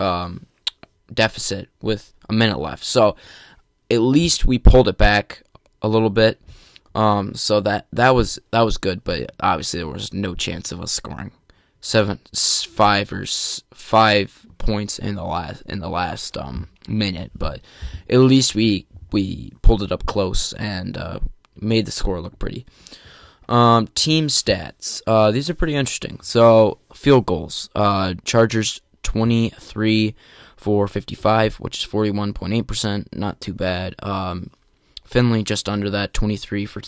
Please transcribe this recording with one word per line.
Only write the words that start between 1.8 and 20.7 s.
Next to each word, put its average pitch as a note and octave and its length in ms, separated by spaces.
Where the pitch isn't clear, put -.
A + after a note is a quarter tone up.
with A2 320
a - 40
minute A2 260
left. D2 260
So G#2+ 300
at A#2 120
least C#3+ 460
we C3 120
pulled B2+ 300
it F#2+ 100
back G#2 440
a - 60
little A2 240
bit. A2 300
Um, G#2 400
so - 260
that, G#2 320
that B2 220
was, A#2 260
that A2+ 120
was A2 140
good. F#2 280
But E2 340
obviously F2 400
there E2 80
was D#2 260
no F#2+ 220
chance F2 380
of F2 80
us F2 100
scoring - 400
seven, G#2 380
s-, - 320
five G#2 480
or G2 100
s-, - 400
five G#2+ 760
points G#2 420
in G2+ 160
the F2+ 100
last, E2+ 420
in - 120
the F2 120
last, E2+ 460
um, C#2 320
minute. G2 480
But D2+ 240
at B2 80
least C3 380
we G#2+ 300
we F#2+ 400
pulled A2 200
it F#2+ 100
up - 140
close G2 480
and, F#2+ 420